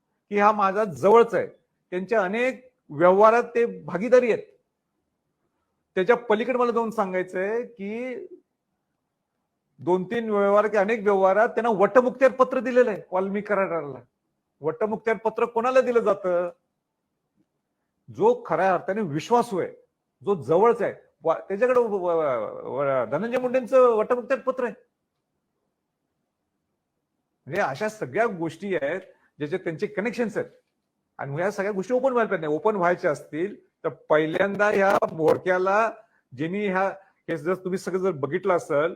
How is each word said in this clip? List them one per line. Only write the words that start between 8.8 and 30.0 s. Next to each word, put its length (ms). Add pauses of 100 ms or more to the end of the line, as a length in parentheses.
दोन 260
तीन 260
व्यवहार 360
किंवा 140
अनेक 220
व्यवहारात 460
त्यांना 220
वटमुक्त्यार 600
पत्र 300
दिलेलं 300
आहे 120 (100)
वाल्मिक 360
कराडाला. 500 (600)
वटमुक्त्यार 560
पत्र 280
कोणाला 360
दिलं 200
जातं? 500 (1700)
जो 300
खऱ्या 280
अर्थाने 260
विश्वासू 580
आहे, 140 (520)
जो 100
जवळचा 500
आहे, 100 (300)
वा-, 160
त्याच्याकडे 400
व-, 60
व-, 920
व-, 260
धनंजय 340
मुंडेंचं 500
वटमुक्त्यार 520
पत्र 240
आहे. 100 (2750)
म्हणजे 160
अशा 260
सगळ्या 380
गोष्टी 480
आहेत 260 (380)
ज्याच्यात 220
त्यांचे 260
कनेक्शन्स 500